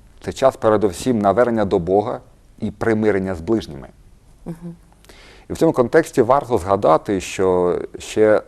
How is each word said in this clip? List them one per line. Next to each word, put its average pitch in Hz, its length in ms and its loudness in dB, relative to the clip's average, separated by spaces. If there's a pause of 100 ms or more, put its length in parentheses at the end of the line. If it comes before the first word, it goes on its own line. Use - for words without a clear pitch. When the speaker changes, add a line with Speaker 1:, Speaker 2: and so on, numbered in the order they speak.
(240)
Speaker 1:
Це 92 80 -8
час 131 240 0
передовсім 107 640 0
навернення 107 460 2
до 98 140 0
Бога 104 420 -2 (380)
і 107 120 -6
примирення 104 640 -2
з 82 60 -12
ближніми. 82 480 -4 (560)
Speaker 2:
Мгм. 170 300 -14 (760)
Speaker 1:
І - 20 -6
в - 40 -10
цьому 160 160 2
контексті 135 500 2
варто 123 360 2
згадати, 101 640 0
що 90 580 0 (200)
ще 107 500 2